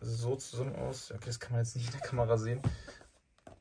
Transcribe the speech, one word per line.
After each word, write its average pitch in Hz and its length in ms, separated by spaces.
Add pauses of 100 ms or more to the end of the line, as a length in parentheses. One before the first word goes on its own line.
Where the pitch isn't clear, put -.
so 117 340
zusammen - 400
aus. - 380
Okay, - 140
das 117 120
kann - 140
man 117 80
jetzt 117 160
nicht 117 80
in 117 80
der 135 80
Kamera 117 360
sehen. 117 220 (1000)